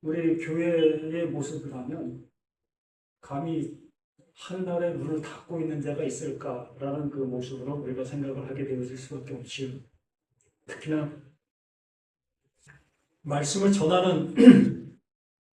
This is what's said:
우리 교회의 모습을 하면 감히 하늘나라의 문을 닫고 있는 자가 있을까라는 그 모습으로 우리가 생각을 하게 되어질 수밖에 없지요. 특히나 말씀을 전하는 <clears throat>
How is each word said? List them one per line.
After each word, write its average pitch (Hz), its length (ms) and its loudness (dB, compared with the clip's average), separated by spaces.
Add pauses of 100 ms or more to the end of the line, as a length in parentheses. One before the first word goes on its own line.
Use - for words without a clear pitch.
우리 160 360 0
교회의 160 920 0
모습을 139 420 -8
하면 131 560 -10 (920)
감히 151 560 -6 (600)
하늘나라의 175 640 -4
문을 151 260 -4
닫고 - 380 -10
있는 151 200 -4
자가 143 220 -4
있을까라는 139 1040 -6
그 139 80 -10
모습으로 131 600 -6
우리가 131 260 -6
생각을 135 440 -6
하게 135 180 -6
되어질 127 300 -6
수밖에 131 380 -12
없지요. 131 460 -10 (880)
특히나 151 440 -6 (2000)
말씀을 151 480 2
전하는 180 640 2
<clears throat> - 680 8 (540)